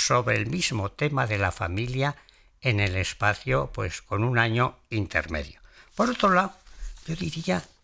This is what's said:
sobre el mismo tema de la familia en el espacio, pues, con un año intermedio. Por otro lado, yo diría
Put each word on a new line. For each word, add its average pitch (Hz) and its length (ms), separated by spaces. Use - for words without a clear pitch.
sobre 120 300
el 107 100
mismo 113 460
tema 139 340
de 107 120
la 95 120
familia 127 640
en 113 180
el 101 160
espacio, 104 800
pues, 101 280
con 104 200
un 123 160
año 117 400
intermedio. 82 680
Por 240 140
otro 214 220
lado, 185 240
yo 160 80
diría 160 480